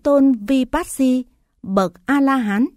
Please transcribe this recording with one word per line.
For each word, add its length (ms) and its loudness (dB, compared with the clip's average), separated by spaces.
Tôn 280 4
Vipassi, 920 -2
bậc 300 -2
A-la-hán 600 0